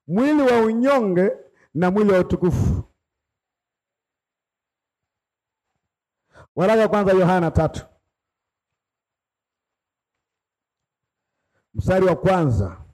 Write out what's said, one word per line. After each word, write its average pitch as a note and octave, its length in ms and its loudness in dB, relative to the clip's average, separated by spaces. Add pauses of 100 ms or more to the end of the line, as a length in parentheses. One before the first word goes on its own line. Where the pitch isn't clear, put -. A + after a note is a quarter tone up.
Mwili C#4 360 0
wa A#3+ 180 2
unyonge A3 680 0 (440)
na F3+ 160 0
mwili G#3 220 2
wa F#3 60 4
utukufu. - 640 -2 (3750)
Waraka A3 260 2
wa G#3 60 2
kwanza G#3 240 0
Yohana F3+ 380 2
tatu. - 360 -4 (4000)
Mstari F#3 320 0
wa E3+ 100 0
kwanza. C3+ 760 -2